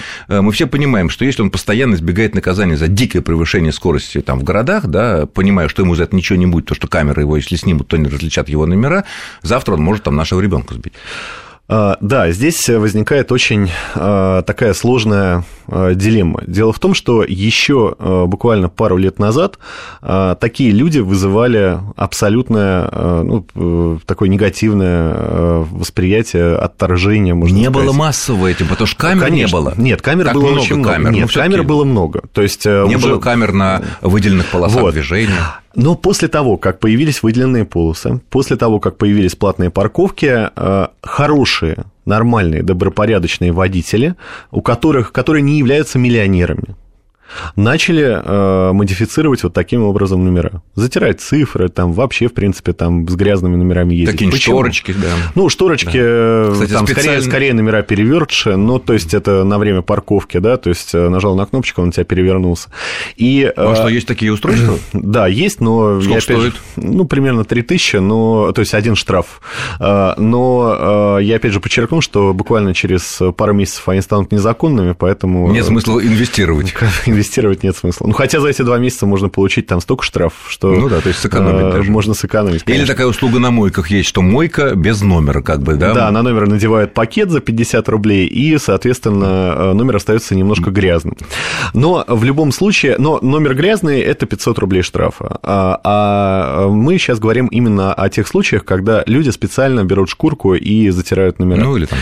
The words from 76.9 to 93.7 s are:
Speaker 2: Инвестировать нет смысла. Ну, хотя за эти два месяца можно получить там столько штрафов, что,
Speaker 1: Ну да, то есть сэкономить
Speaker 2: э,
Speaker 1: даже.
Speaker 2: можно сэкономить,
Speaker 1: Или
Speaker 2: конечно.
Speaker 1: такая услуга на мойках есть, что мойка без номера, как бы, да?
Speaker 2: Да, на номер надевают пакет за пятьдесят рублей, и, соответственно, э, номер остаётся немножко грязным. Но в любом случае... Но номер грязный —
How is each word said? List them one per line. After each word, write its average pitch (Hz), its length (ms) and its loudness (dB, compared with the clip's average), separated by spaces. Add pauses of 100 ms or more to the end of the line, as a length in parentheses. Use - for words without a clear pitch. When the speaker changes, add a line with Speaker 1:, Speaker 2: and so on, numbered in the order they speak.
Speaker 2:
Инвестировать 101 400 0
нет 95 140 0
смысла. - 300 -4
Ну, 107 80 2
хотя 143 260 0
за 143 80 2
эти 135 140 -2
два 120 160 2
месяца 123 280 -2
можно 98 220 0
получить 98 380 0
там 90 140 0
столько - 240 -4
штрафов, - 440 -4
что, 95 240 -2
Speaker 1:
Ну 113 160 2
да, 87 120 2
то - 80 -2
есть 90 120 -2
сэкономить 95 460 0
Speaker 2:
э, 92 60 0
Speaker 1:
даже. 98 180 0
Speaker 2:
можно 107 240 0
сэкономить, 98 520 -2
Speaker 1:
Или 120 80 0
Speaker 2:
конечно. 139 140 0
Speaker 1:
такая 127 180 -2
услуга 123 320 0
на 123 140 2
мойках 98 380 0
есть, 98 180 0
что 98 140 0
мойка 135 520 2
без 101 280 0
номера, 80 380 2
как 73 220 -2
бы, 76 120 0
да? 87 200 2
Speaker 2:
Да, 107 160 2
на 110 120 2
номер 110 260 2
надевают 107 460 2
пакет 175 360 0
за 147 100 0
пятьдесят 113 480 -2
рублей, 104 380 2
и, 151 320 0
соответственно, 98 960 0
э, 92 160 0
номер 110 240 2
остаётся 107 380 -2
немножко 95 360 0
грязным. 92 460 0 (580)
Но 156 340 2
в 113 160 0
любом 143 260 2
случае... 180 480 0
Но 147 240 0
номер 139 320 0
грязный — 156 460 0